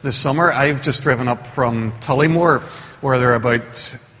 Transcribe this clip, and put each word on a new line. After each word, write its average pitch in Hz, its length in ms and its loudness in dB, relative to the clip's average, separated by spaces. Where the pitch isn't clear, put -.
the 131 120 -4
summer. 160 360 2
I've 135 320 0
just - 220 -2
driven 127 240 2
up 120 180 -4
from 113 540 -2
Tullymore, 156 640 2
where 131 180 2
there 123 120 4
are 120 40 4
about 117 640 -2